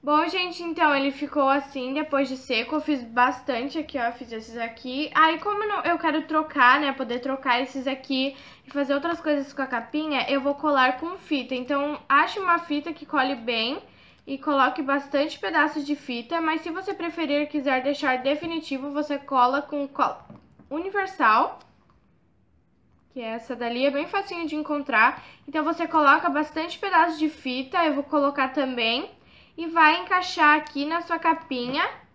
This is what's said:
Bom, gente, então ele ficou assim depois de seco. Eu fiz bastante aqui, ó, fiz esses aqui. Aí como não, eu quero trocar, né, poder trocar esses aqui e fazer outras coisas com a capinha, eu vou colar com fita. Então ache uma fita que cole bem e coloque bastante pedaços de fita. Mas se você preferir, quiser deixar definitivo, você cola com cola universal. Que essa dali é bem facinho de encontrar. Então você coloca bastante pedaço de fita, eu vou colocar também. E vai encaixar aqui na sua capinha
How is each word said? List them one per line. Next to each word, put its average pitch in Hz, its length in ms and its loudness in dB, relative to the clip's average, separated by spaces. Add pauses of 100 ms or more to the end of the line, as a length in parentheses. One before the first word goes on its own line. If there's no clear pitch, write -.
Bom, 302 240 4
gente, 349 320 -4
então 330 320 2
ele 277 160 2
ficou 277 400 0
assim 269 420 0
depois 285 380 0
de 262 80 -6
seco. 254 380 -2
Eu 302 40 2
fiz 294 240 -2
bastante 247 760 0
aqui, 285 180 -6
ó, 233 140 -2
fiz 233 200 -14
esses 226 240 -12
aqui. 247 600 -6
Aí 320 240 4
como 415 280 -2
não, 403 140 -2
eu 339 160 2
quero 320 300 0
trocar, 294 520 4
né, 285 120 0
poder 247 300 -4
trocar 269 380 -2
esses 269 280 -4
aqui 269 500 -2 (300)
e - 20 -20
fazer 277 240 -2
outras 330 260 -2
coisas 285 320 0
com 269 120 -6
a - 20 -4
capinha, 262 640 -2
eu 277 120 2
vou 277 120 0
colar 269 460 2
com 359 180 -8
fita. 262 380 -4
Então 277 520 -2
ache 294 300 2
uma 349 220 2
fita 294 340 -4
que - 100 -14
cole 277 300 0
bem 233 480 -4 (460)
e 269 100 -6
coloque 277 460 2
bastante 277 560 0
pedaços 311 440 0
de 285 120 -2
fita. 254 440 -6
Mas 320 220 0
se 349 80 -8
você 381 240 -6
preferir, 302 560 -2
quiser 269 320 0
deixar 269 380 0
definitivo, 294 720 -4
você 294 260 -4
cola 269 460 2
com 285 240 -6
cola - 360 -4 (460)
universal. 339 880 2 (1500)
Que 254 120 -12
essa 226 340 -8
dali 240 320 0
é - 20 6
bem 285 160 -2
facinho 359 400 -4
de 302 100 -4
encontrar. 285 680 2 (240)
Então 302 160 -2
você 330 240 0
coloca 311 420 6
bastante 302 480 -2
pedaço 339 400 2
de 302 100 0
fita, 269 560 -2
eu 302 120 2
vou 277 80 -2
colocar 277 460 2
também. 262 600 -2 (480)
E 330 100 -6
vai 320 340 6
encaixar 359 560 4
aqui 285 280 -4
na 330 160 -2
sua 339 160 -4
capinha 320 720 -2 (260)